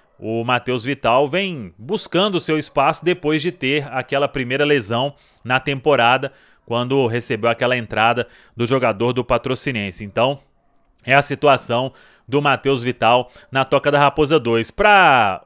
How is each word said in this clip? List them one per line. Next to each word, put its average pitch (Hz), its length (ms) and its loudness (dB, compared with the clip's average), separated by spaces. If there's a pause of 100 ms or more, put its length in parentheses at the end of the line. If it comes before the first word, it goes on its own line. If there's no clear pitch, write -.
(180)
o 113 280 -6
Matheus 123 400 -2
Vital 135 420 2
vem 151 500 -6
buscando 185 580 -4
o 170 40 0
seu 156 180 -2
espaço 147 460 -2
depois 156 380 -2
de 170 100 -4
ter 139 400 -4
aquela 135 380 -2
primeira 135 340 -4
lesão 135 500 0 (300)
na 127 160 0
temporada, 131 720 2 (340)
quando 123 420 0
recebeu 117 420 -2
aquela 123 260 0
entrada 117 520 0 (280)
do 117 80 -2
jogador 120 480 0
do 123 120 -2
Patrocinense. 113 800 -4
Então, 120 340 -2 (640)
é 127 120 2
a 143 80 6
situação 131 680 0 (360)
do 143 160 -2
Matheus 135 400 0
Vital 120 480 0 (200)
na 131 140 0
Toca 143 240 0
da 143 80 2
Raposa 143 420 2
dois. 113 300 -2
Pra 170 760 4